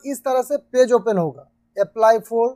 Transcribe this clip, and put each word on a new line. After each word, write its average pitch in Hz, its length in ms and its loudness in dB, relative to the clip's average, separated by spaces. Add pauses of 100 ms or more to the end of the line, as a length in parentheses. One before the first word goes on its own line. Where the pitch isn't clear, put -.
इस 277 180 -10
तरह 254 180 -2
से 285 140 -6
पेज 254 360 0
ओपन 226 260 0
होगा, 151 300 -6 (280)
apply 220 460 2
for 233 320 -2